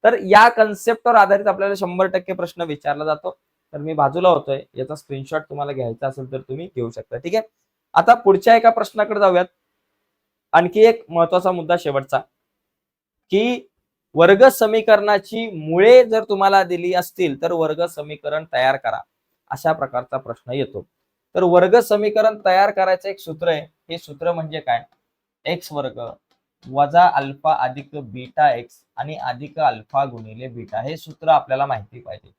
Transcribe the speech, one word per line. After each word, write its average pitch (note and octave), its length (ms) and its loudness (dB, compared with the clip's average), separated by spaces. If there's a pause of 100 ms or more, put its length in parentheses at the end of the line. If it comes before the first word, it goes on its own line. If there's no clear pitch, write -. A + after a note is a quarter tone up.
तर A3+ 180 2
या G#3 280 6
कन्सेप्टवर A3+ 640 0
आधारित G3+ 320 4
आपल्याला G3 300 -2
शंभर F#3 300 -2
टक्के F#3 260 -6
प्रश्न F3 300 -8
विचारला D3 420 -8
जातो. D#3 260 -6 (420)
तर D3+ 40 -14
मी D#3 160 -10
बाजूला D3+ 360 0
होतोय, C#3 320 0 (120)
याचा C3 220 -10
स्क्रीनशॉट C#3 460 -10
तुम्हाला C#3+ 300 -10
घ्यायचा B2 360 -8
असेल C3 240 -10
तर C3 100 -10
तुम्ही D#3 260 -14
घेऊ A#2+ 220 -8
शकता. A2+ 280 -14
ठीक E3+ 180 -8
आहे, A3 120 -4 (480)
आता F3 200 4
पुढच्या G3 400 4
एका A3+ 140 6
प्रश्नाकडे G#3+ 500 -4
जाऊयात. F#3 260 2 (1080)
आणखी F3 280 4
एक A3+ 280 4
महत्वाचा F3+ 420 0
मुद्दा F3 280 -2
शेवटचा, C#3 400 -4 (1120)
की A#3+ 360 -2 (480)
वर्ग F#3+ 340 6
समीकरणाची A3 1040 0
मुळे F#3 540 6
जर A3 180 -2
तुम्हाला G3 400 2
दिली F3 300 -4
असतील F3 480 -4
तर E3+ 120 -2
वर्ग D#3+ 320 -2
समीकरण D3+ 680 -10
तयार C3 220 2
करा, A#2 240 -6 (520)
अशा D#3 220 -4
प्रकारचा C3 440 -8
प्रश्न B2 340 -12
येतो. B2 340 -8 (500)
तर F3+ 100 0
वर्ग F3+ 340 6
समीकरण G#3+ 640 0
तयार G3 260 4
करायचं F#3 380 -2
एक G3 100 -12
सूत्र D#3+ 280 -8
आहे, D#3 140 -2 (280)
हे E3 80 -12
सूत्र E3 340 -8
म्हणजे D#3+ 280 -8
काय, A#2+ 240 -4 (600)
एक्स F3 260 -8
वर्ग C3 280 -8 (680)
वजा C#3+ 420 2
अल्फा C#3 480 -2
अधिक B2+ 340 -8 (140)
बीटा B2+ 480 -2
एक्स A#2+ 260 -8 (200)
आणि D3 260 -10
अधिक B2+ 360 -10
अल्फा C3+ 460 -2
गुणिले A#2 420 -16
बीटा, A#2 340 -12
हे C#3+ 160 -10
सूत्र D#3+ 320 -8
आपल्याला C#3 360 0
माहिती B2 340 -10
पाहिजे. - 400 -20